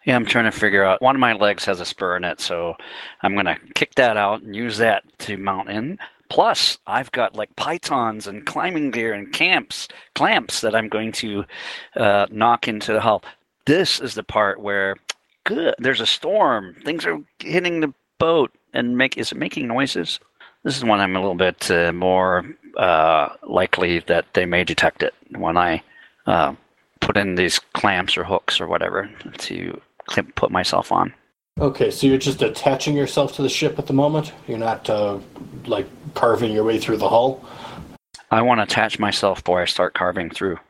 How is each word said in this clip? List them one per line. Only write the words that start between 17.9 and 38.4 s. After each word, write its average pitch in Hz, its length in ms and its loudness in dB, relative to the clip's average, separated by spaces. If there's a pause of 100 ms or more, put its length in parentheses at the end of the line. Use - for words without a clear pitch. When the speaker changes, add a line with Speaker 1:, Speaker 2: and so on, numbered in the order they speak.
Speaker 1:
boat 160 320 2 (220)
and 123 220 0
make, 127 220 0
is 117 140 -4
it - 80 -10
making 143 280 -6
noises? 117 520 -2 (440)
This 135 140 -2
is 131 60 -6
when 104 160 4
I'm 95 160 2
a 95 40 0
little 95 160 0
bit, 90 360 2
uh, 85 220 4
more, 92 520 2 (320)
uh, 80 520 6 (120)
likely 87 600 0
that 85 320 2
they 92 120 2
may 87 180 2
detect - 380 0
it 76 140 -2 (160)
when 85 260 0
I, 87 240 2 (460)
uh, 80 260 2 (460)
put - 180 0
in 98 180 0
these 87 220 2 (160)
clamps 90 440 0
or 87 60 -4
hooks - 380 -2
or 85 60 -6
whatever 90 420 -2 (300)
to - 420 -8 (300)
cl-, - 240 0
put - 160 0
myself 90 400 0
on. 90 200 2 (480)
Speaker 2:
Okay, 131 320 0
so - 160 0
you're 135 100 6
just 135 240 -2
attaching - 540 0
yourself 139 400 0
to 147 60 -6
the 135 80 0
ship 151 300 -2
at - 80 -6
the 139 60 -2
moment? 151 380 2 (160)
You're 120 100 -6
not, 113 320 -4
uh, 104 280 0 (480)
like, 104 220 -2 (260)
carving 113 400 0
your 107 100 0
way 113 140 0
through 107 200 -2
the 101 120 0
hull? 120 340 2 (880)
Speaker 1:
I 110 100 4